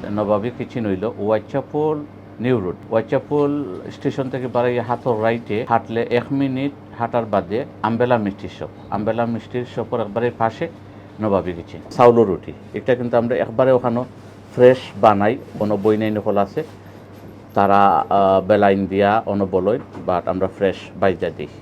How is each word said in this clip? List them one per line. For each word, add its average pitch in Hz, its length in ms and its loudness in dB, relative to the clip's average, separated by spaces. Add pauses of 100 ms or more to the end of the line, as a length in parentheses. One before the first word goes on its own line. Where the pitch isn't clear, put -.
(100)
নবাবী 104 480 0
কিচেন 117 280 -6
হইল 95 180 -2
হোয়াইটচাপল 131 1000 -4 (360)
নিউ 120 200 0
রোড। 90 140 -6 (140)
হোয়াইটচাপল 143 760 -2 (280)
স্টেশন 131 380 -4
থেকে 131 180 -6
বাড়াইয়া 123 340 0
হাতর 120 400 -2
রাইটে 113 460 -2
হাঁটলে 113 420 0
এক 120 220 0
মিনিট 139 400 -2 (260)
হাঁটার 117 260 -2
বাদে 101 400 -2 (180)
আম্বেলা 117 360 2
মিষ্টির 98 400 -6
শপ, 76 100 -8 (220)
আম্বেলা 110 360 -2
মিষ্টির 117 380 -4 (120)
শপের 117 240 -4
একবারে 113 380 -2
পাশে 113 300 -2 (520)
নবাবী 95 320 0
কিচেন। 82 280 -12 (100)
চাউলের 120 360 6
রুটি, 87 260 -4 (220)
এটা 107 200 0
কিন্তু 120 220 -2
আমরা 120 200 0
একবারে 113 360 2
ওখানে 120 320 0 (500)
ফ্রেশ 127 240 8 (180)
বানাই, 104 420 4 (200)
কোনো 104 180 0
বই 107 200 2
নাই 110 140 0
নকল 104 280 0
আছে, 101 240 -2 (920)
তারা, 98 460 6
আহ, 95 400 4
বেলাইন 98 460 4
দিয়া 101 400 2
অন 101 180 0
বলই, 95 340 0 (280)
but 90 220 -2
আমরা 92 200 -2
ফ্রেশ 95 280 -2 (200)
বাইজা 92 340 0
দিই। 76 160 -12 (160)